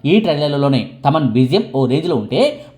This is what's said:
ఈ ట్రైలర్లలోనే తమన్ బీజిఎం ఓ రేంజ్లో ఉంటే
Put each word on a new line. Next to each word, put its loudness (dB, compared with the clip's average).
ఈ 4
ట్రైలర్లలోనే 0
తమన్ 2
బీజిఎం 2
ఓ 0
రేంజ్లో -2
ఉంటే -2